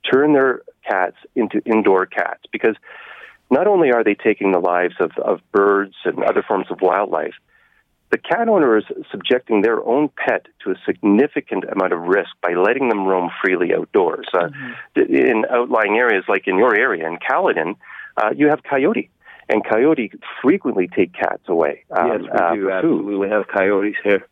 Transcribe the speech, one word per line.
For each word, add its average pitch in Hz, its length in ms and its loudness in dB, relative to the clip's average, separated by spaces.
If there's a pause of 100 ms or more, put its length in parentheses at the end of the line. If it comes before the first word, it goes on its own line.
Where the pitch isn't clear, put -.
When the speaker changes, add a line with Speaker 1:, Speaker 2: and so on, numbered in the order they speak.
(120)
Speaker 1:
turn 147 220 2
their 135 260 0 (260)
cats 95 300 -2 (180)
into 107 300 -4
indoor 101 400 2
cats, - 380 -6 (100)
because 110 220 -2 (760)
not 151 160 2
only 175 240 4
are 117 140 2
they 104 100 2
taking 101 380 0
the 90 60 2
lives 87 420 0
of, 82 180 0
of - 220 -2 (120)
birds 101 420 2 (100)
and 92 200 -4
other 101 180 2
forms 98 260 -2
of 92 140 -6
wildlife, 87 520 -2 (760)
the - 80 0
cat 226 300 -2
owner 147 280 4
is 104 80 0 (260)
subjecting 107 520 0
their 113 240 0
own 139 300 0
pet - 300 -4 (180)
to 101 60 -4
a 92 40 -2 (100)
significant 107 840 0
amount 92 220 -2
of 85 100 -4
risk 92 280 0 (120)
by 87 120 -2
letting 120 340 0
them 101 180 0
roam 90 240 0 (120)
freely 87 320 0
outdoors. 82 600 0
Uh, 87 140 0
Speaker 2:
Mm-hmm. 135 240 -12 (240)
Speaker 1:
th-, 139 120 2
in 127 420 2
outlying 120 460 0
areas, 113 320 2
like 98 200 0
in 92 100 0
your 117 160 4
area, 101 320 0
in 85 120 -6
Caledon, 120 580 -2 (400)
uh, 107 200 0
you 147 120 4
have 151 160 0
coyote. 143 460 -2 (380)
And 107 160 0
coyote 123 480 2 (300)
frequently 123 460 2
take 90 240 -2
cats - 360 -4
away, 80 420 0
um, 113 180 0
Speaker 2:
Yes, 110 140 -2
we 87 80 -12
Speaker 1:
uh, 87 240 0
Speaker 2:
do 101 100 -4
Speaker 1:
for 95 60 -2
food. - 20 -2
Speaker 2:
absolutely 98 580 -2
have 104 180 -2
coyotes 101 560 0
here. 98 280 0